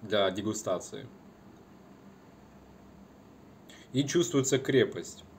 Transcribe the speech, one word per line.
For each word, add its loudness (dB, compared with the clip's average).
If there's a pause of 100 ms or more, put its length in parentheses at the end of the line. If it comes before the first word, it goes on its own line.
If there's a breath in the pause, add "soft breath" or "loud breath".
для 2
дегустации. -6 (2750 loud breath)
И 2
чувствуется 2
крепость. 2 (140)